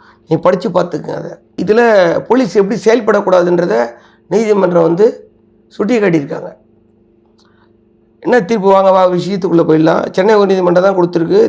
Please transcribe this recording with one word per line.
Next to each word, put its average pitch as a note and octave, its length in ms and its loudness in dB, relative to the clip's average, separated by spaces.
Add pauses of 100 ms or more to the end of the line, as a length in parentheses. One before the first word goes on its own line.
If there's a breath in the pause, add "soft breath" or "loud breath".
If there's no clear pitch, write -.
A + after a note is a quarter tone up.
(300 soft breath)
நீ D#3+ 80 0
படிச்சு F3+ 320 -2
பார்த்துக்குங்க. F3 480 -4
அதை - 140 -12 (260)
இதுல G#3+ 240 0 (400)
போலீஸ் A#3+ 340 -2
எப்படி G3+ 240 0
செயல்படக்கூடாதுன்றத G3+ 960 0 (560 soft breath)
நீதிமன்றம் G3 520 0
வந்து E3+ 220 2 (680)
சுட்டி G#3 220 -2
காட்டியிருக்காங்க. E3 540 -2 (1700 soft breath)
என்ன A#3 160 2
தீர்ப்பு G3+ 300 0
வாங்க, F#3+ 220 4
வா, F#3+ 160 4
விஷயத்துக்குள்ள F3 560 -2
போயிடலாம். D#3+ 380 2 (100)
சென்னை G3 240 0
உயர்நீதிமன்றம் F#3 500 2
தான் G3 120 0
கொடுத்துருக்கு. F3 520 0